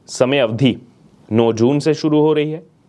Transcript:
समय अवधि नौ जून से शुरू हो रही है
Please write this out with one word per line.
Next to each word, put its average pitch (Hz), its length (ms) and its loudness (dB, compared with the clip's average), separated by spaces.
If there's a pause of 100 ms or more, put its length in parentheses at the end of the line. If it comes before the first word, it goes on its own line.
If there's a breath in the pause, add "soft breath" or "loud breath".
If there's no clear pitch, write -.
समय 131 300 -2
अवधि 120 380 0 (520)
नौ 113 240 2
जून 120 260 0
से 151 160 0
शुरू 151 260 0
हो 156 120 2
रही 151 180 -2
है 156 120 -10 (260)